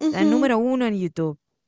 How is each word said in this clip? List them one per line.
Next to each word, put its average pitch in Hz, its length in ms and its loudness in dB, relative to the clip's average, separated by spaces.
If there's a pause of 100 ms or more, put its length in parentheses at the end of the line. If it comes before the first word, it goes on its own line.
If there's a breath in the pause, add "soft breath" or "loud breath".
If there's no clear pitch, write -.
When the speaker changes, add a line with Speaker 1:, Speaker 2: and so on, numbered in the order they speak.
(100)
Speaker 1:
la 190 120 -2
Speaker 2:
Ujú. 208 80 4
Speaker 1:
número 247 280 2
uno 247 280 0
en 208 120 -2
YouTube. 160 400 -4 (300)